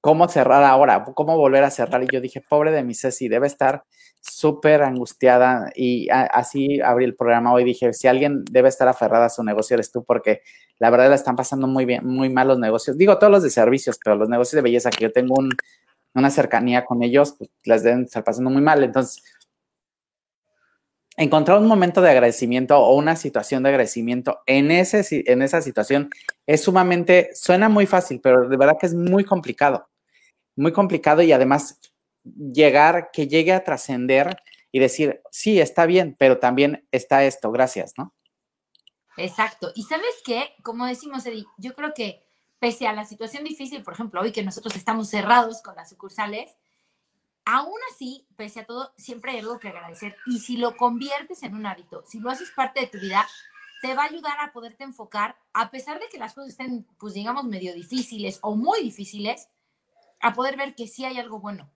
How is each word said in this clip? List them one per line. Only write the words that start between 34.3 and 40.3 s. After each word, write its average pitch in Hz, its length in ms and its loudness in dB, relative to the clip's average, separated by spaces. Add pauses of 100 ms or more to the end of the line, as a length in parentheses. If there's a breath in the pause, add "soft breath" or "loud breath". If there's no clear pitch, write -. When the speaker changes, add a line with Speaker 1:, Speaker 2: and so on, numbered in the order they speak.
Speaker 1:
y 131 80 -2
decir, 135 500 0
"Sí, 214 300 0
está 165 260 0
bien, 170 320 0
pero 131 200 4
también 139 540 -2
está 139 320 0
esto, 131 280 -4
gracias", 120 460 -4
¿no? - 160 -14 (1040)
Speaker 2:
Exacto. 185 580 -8
¿Y 214 100 -14
sabes 415 300 -6 (100)
qué? 254 380 -8